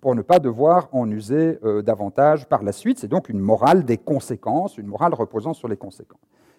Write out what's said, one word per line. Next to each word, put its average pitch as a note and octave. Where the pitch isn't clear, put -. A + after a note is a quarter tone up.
pour C3
ne A2
pas F3+
devoir C#3+
en B2
user, B2+
euh, G#2
davantage A#2
par A2+
la G2+
suite. B3
C'est -
donc C#3
une G#2+
morale A#2+
des A#2+
conséquences, C3+
une G#2
morale D3
reposant A2
sur -
les G#2+
conséquences. -